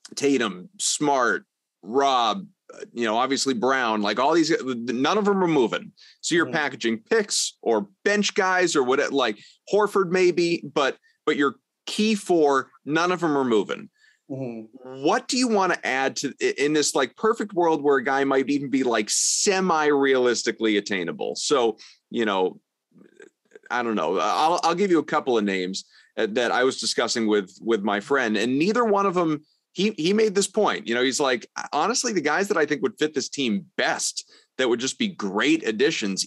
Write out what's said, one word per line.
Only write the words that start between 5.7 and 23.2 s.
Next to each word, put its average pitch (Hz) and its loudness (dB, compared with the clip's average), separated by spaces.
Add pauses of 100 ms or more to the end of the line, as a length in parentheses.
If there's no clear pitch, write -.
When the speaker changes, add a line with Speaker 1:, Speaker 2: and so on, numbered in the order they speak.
Speaker 1:
So - -4
you're 165 4
Speaker 2:
Mm-hmm. 127 -6
Speaker 1:
packaging 117 -2
picks - -2
or 208 0 (180)
bench 202 0
guys 180 2
or 143 2
what, 135 0
like, 123 0 (320)
Horford 202 2
maybe, 175 2 (100)
but, 147 0 (300)
but 156 0
your 139 0 (300)
key 214 0
four, 147 2 (140)
none 165 0
of 180 -2
them 156 0
are 135 2
moving. 113 0 (420)
Speaker 2:
Mm-hmm. 131 -12
Speaker 1:
What 214 2
do 269 -4
you 247 2
wanna 190 2
add 131 0
to, 135 -6
i-, 120 0
in 143 0
this, 151 0
like, 135 -2
perfect 220 -2
world 165 0
where 143 4
a 127 -2
guy 139 0
might 135 0
even 143 -2
be, 131 0
like, 113 0
semi-realistically 139 2
attainable? 82 -4
So, 120 0 (320)
you 120 -2
know, 95 0 (1080)